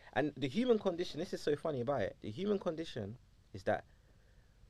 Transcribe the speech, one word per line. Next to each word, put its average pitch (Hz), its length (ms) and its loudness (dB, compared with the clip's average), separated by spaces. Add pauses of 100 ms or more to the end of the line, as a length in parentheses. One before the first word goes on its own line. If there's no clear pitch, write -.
(140)
and 151 240 2
the 135 100 0
human 226 300 4
condition, 175 420 -2
this 180 140 -6
is - 80 -6
so 147 120 2
funny 143 280 -2
about 131 180 2
it, 95 220 -2
the - 80 -6
human 196 280 0
condition 151 600 -4 (340)
is 95 120 -10
that 104 200 2 (840)